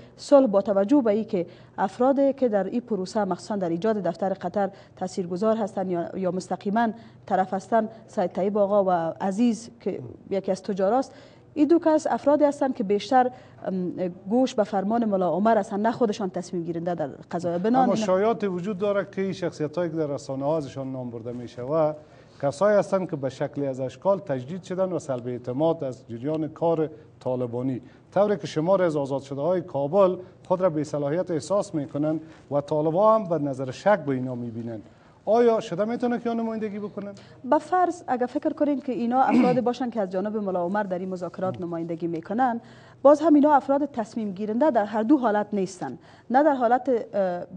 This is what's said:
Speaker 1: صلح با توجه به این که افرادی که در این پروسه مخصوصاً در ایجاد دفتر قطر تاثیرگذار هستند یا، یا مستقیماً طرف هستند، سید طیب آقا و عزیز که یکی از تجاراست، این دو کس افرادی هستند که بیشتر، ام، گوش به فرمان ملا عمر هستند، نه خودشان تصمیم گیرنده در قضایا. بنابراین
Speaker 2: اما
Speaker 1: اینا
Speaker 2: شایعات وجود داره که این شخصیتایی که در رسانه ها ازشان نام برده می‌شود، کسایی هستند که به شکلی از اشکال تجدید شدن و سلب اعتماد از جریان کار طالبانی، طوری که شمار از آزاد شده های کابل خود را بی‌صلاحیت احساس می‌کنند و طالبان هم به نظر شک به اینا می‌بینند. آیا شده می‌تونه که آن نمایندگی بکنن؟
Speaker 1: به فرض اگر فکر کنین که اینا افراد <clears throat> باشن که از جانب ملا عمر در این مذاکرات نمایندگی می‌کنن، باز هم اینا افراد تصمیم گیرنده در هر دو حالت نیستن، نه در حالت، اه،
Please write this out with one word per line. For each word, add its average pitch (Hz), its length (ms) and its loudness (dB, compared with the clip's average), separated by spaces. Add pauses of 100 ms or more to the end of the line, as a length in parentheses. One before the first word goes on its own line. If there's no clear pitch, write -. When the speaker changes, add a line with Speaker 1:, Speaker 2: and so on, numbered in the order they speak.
(160)
Speaker 1:
صلح 269 300 8
با 202 160 4
توجه 202 380 4
به 226 100 2
این 214 140 0
که 180 220 -2 (320)
افرادی 262 540 2
که 254 160 0
در 202 160 0
این 233 160 -4
پروسه 202 440 -2
مخصوصاً 190 320 -4
در 185 120 -2
ایجاد 170 280 0
دفتر 190 380 -2
قطر 190 360 -2 (260)
تاثیرگذار 185 600 -2
هستند 196 340 -4
یا، 170 280 -4
یا 185 120 -2
مستقیماً 196 580 -2 (380)
طرف 190 280 0
هستند، 220 340 0 (180)
سید 180 260 -2
طیب 202 260 0
آقا 202 260 4
و 165 360 2
عزیز 202 500 0 (100)
که 180 220 -6 (280)
یکی 190 200 -2
از 190 120 -2
تجاراست، 208 500 0 (420)
این 294 140 4
دو 330 100 6
کس 311 280 2
افرادی 285 380 2
هستند 285 300 0
که 226 100 -4
بیشتر، 254 460 2 (340)
ام، 185 440 -4
گوش 226 460 0
به 208 100 2
فرمان 208 400 0
ملا 190 240 0
عمر 208 300 2
هستند، 196 280 -2
نه 233 60 2
خودشان 208 380 -2
تصمیم 180 340 -6
گیرنده 170 300 -4
در 160 120 -4
قضایا. 175 520 -4
بنابراین 220 180 2
Speaker 2:
اما 247 160 4
Speaker 1:
اینا 214 140 -2
Speaker 2:
شایعات 208 380 2
وجود 185 340 -4
داره 202 340 0
که 190 100 -4
این 190 100 -2
شخصیتایی 160 580 -4
که 160 60 -8
در 156 100 -2
رسانه 135 380 -6
ها 156 120 0
ازشان 135 360 -8
نام 127 180 -10
برده 117 220 -10
می‌شود، 131 640 -2 (460)
کسایی 202 360 2
هستند 185 320 0
که 160 60 -6
به 135 120 -4
شکلی 139 380 -6
از 131 140 -4
اشکال 180 380 0
تجدید 139 440 -8
شدن 185 300 -4
و 160 60 -2
سلب 123 280 -6
اعتماد 131 580 -2
از 127 240 -10
جریان 143 400 -4
کار 160 420 0 (300)
طالبانی، 123 600 -4 (340)
طوری 202 220 2
که - 100 -8
شمار 180 360 2
از 160 140 2
آزاد 139 260 -2
شده 135 180 -10
های 175 200 0
کابل 180 560 2 (320)
خود 180 120 0
را 185 100 2
بی‌صلاحیت 151 600 -2
احساس 180 440 -2
می‌کنند 151 460 -2 (300)
و 143 100 0
طالبان 160 640 2
هم 175 60 -8
به 165 100 0
نظر 135 320 -4
شک 196 280 2
به 143 140 -4
اینا 127 220 -4
می‌بینند. 117 480 -10 (440)
آیا 226 340 4
شده 170 240 -4
می‌تونه 240 340 -2
که 233 120 -4
آن 226 100 -2
نمایندگی 220 380 -6
بکنن؟ 202 360 -10 (300)
Speaker 1:
به 277 140 4
فرض 349 480 0
اگر 247 200 -2
فکر 294 260 -2
کنین 294 280 0
که 247 120 -4
اینا 233 300 2
افراد 247 400 4
<clears throat> 220 80 -2
باشن 240 200 -4
که 226 100 -4
از 190 100 -2
جانب 202 260 -4
ملا 185 260 -2
عمر 196 200 0
در 180 160 -4
این 185 100 -6
مذاکرات 180 520 -6
نمایندگی 170 460 -6
می‌کنن، 226 540 -2 (420)
باز 294 180 10
هم 311 140 6
اینا 294 200 8
افراد 277 300 2
تصمیم 220 480 -6
گیرنده 214 380 0
در 220 140 2
هر 214 180 -2
دو 269 160 6
حالت 208 340 0
نیستن، 180 460 -4 (320)
نه 262 120 6
در 302 120 4
حالت، 254 360 2 (220)
اه، 185 320 -2 (120)